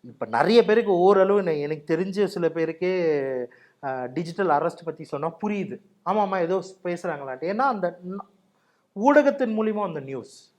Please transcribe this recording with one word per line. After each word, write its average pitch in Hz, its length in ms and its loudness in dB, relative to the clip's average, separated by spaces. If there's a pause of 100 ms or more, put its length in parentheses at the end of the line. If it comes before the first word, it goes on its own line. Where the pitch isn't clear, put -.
இப்ப 120 260 -12
நிறைய 160 380 6
பேருக்கு 208 280 2
ஓரளவு 190 500 6
நெ-, 160 180 -2
எனக்கு 151 360 -4
தெரிஞ்ச 190 280 0
சில 180 240 -2
பேருக்கே, 165 440 -2 (880)
அஹ், 127 300 -6
டிஜிட்டல் 170 360 -4
அரெஸ்ட் 160 360 0
பத்தி 160 200 -10
சொன்னா 156 320 -6 (100)
புரியுது. 196 320 -4 (280)
ஆமா, 196 120 0
ஆமா, 190 220 0
ஏதோ 180 220 0 (220)
பேசுறாங்களான்ட்டு. 160 680 -6
ஏன்னா 240 200 0
அந்த 175 260 -4 (120)
ந-, - 260 -14 (600)
ஊடகத்தின் 277 600 4
மூலியமா 214 240 -2
அந்த 165 180 -6
நியூஸ் 135 580 -14